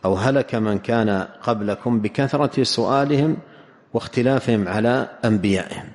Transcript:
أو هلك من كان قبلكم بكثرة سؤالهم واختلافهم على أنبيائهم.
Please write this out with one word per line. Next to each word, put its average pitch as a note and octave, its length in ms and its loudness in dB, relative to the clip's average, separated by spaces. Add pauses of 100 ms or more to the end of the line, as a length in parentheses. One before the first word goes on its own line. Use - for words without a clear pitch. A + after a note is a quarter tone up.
أو F#2+ 100 2
هلك B2+ 400 0
من G#2+ 240 0
كان A2+ 320 0 (320)
قبلكم A2 580 -2
بكثرة C3+ 640 0
سؤالهم C#3 720 2 (580)
واختلافهم A#2+ 720 0
على A#2 400 0 (160)
أنبيائهم. G2+ 720 0